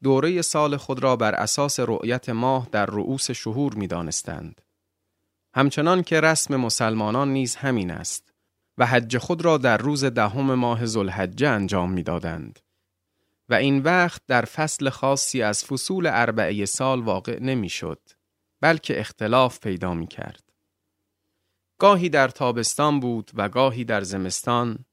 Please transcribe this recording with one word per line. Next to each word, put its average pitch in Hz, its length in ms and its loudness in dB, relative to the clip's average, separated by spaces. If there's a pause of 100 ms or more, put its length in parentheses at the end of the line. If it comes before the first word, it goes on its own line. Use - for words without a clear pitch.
دوره 143 400 2
سال 151 340 0
خود 131 260 -6
را 127 140 4
بر 110 180 2
اساس 143 460 -2
رؤیت 120 480 -2
ماه 123 440 0
در 104 140 2
رؤوس 104 440 -4
شهور 123 440 -4
می‌دانستند، 85 840 -6 (960)
همچنان 151 480 2
که 160 180 2
رسم 156 360 2
مسلمانان 113 760 0
نیز 131 240 -2
همین 117 340 -2
است - 420 -10 (460)
و 123 80 4
حج 120 320 0
خود 165 260 -4
را 160 140 4
در 123 180 4
روز 135 280 0
دهم 123 500 0
ماه 120 320 0
ذوالحجه 98 640 -2
انجام 95 440 0
می‌دادند 82 680 -6 (880)
و 117 40 4
این 135 280 4
وقت 175 440 2
در 123 180 4
فصل 147 460 -2
خاصی 135 520 0
از 104 220 0
فصول 170 480 0
اربعه 104 540 2
سال 131 360 0
واقع 110 380 -2
نمی‌شد، 113 600 -4 (600)
بلکه 151 400 2
اختلاف 120 600 0
پیدا 90 340 -4
می‌کرد. - 580 -10 (1300)
گاهی 185 280 6
در 139 200 4
تابستان 131 720 0
بود 120 340 -4
و 104 140 -2
گاهی 123 360 0
در 113 160 0
زمستان 110 920 -2